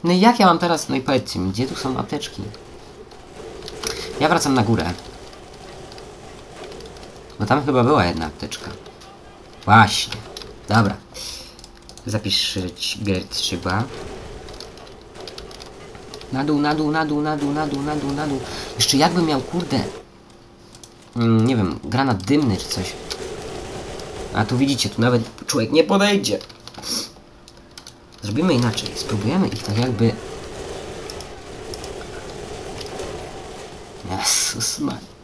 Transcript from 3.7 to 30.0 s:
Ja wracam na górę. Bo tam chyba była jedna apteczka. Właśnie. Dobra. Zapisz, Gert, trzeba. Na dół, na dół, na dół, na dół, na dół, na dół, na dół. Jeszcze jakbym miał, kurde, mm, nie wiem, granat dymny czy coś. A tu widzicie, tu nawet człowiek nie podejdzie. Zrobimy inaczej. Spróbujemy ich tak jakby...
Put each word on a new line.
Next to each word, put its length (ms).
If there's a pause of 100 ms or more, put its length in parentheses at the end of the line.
Ja 100
wracam 240
na 100
górę. 300 (2500)
Bo 60
tam 200
chyba 180
była 220
jedna 200
apteczka. 460 (960)
Właśnie. 480 (540)
Dobra. 280 (1120)
Zapisz, 540 (420)
Gert, 280
trzeba. 540 (2500)
Na 120
dół, 160
na 160
dół, 160
na 140
dół, 160
na 160
dół, 140
na 160
dół, 140
na 140
dół, 160
na 160
dół. 120 (360)
Jeszcze 220
jakbym 280
miał, 160
kurde, 380 (1400)
mm, 320
nie 80
wiem, 280
granat 400
dymny 340
czy 100
coś. 260 (1400)
A 120
tu 120
widzicie, 320
tu 120
nawet 220 (240)
człowiek 240
nie 120
podejdzie. 560 (1800)
Zrobimy 320
inaczej. 420
Spróbujemy 520
ich 160
tak 140
jakby... 340 (4000)